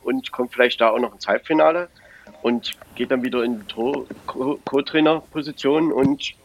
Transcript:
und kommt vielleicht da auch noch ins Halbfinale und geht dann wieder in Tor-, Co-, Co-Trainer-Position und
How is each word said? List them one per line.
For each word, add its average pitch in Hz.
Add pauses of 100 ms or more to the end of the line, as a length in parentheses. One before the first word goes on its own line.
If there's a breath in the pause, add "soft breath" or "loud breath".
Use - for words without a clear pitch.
und 131
kommt 123
vielleicht 123
da 113
auch 110
noch 120
ins -
Halbfinale 156 (540 loud breath)
und 120 (240)
geht 127
dann 127
wieder 123
in 113
Tor-, 131 (200)
Co-, 131
Co-Trainer-Position 151
und 135 (140)